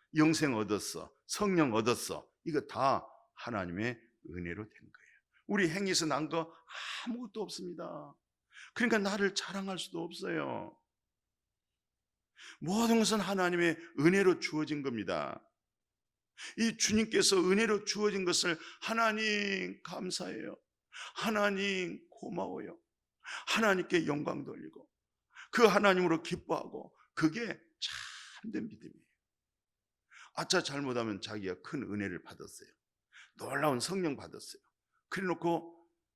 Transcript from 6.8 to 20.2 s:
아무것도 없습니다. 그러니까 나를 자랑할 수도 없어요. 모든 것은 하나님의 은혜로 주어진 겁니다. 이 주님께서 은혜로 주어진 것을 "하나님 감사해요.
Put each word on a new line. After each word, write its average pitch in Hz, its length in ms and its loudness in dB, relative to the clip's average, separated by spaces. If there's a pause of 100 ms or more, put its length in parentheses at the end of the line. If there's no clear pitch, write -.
아무것도 233 360 -8
없습니다. 165 720 -10 (600)
그러니까 226 240 2
나를 196 360 0
자랑할 190 440 -6
수도 165 260 -6
없어요. 151 720 -6 (1800)
모든 226 380 4
것은 214 220 4
하나님의 175 580 2 (220)
은혜로 185 400 6
주어진 147 420 -4
겁니다. 92 600 -2 (1160)
이 226 180 0
주님께서 214 600 4 (140)
은혜로 208 340 2
주어진 202 400 0
것을 175 340 2 (220)
"하나님 208 1000 0
감사해요. - 720 -8 (580)